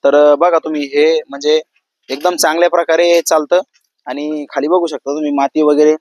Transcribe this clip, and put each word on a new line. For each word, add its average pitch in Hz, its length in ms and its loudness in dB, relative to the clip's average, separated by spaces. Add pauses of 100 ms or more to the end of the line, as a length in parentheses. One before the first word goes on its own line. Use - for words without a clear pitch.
तर, 139 100 4
अ, 147 200 6
बघा 165 240 2
तुम्ही, 156 260 -4
हे 151 440 0
म्हणजे 147 340 -2 (480)
एकदम 156 260 -4
चांगल्या 165 340 0
प्रकारे 170 520 2
चालतं 160 380 0 (460)
आणि 147 440 -8
खाली 143 180 -4
बघू 175 180 0
शकता 143 280 -8
तुम्ही, 151 160 -4
माती 143 320 -2
वगैरे 151 380 4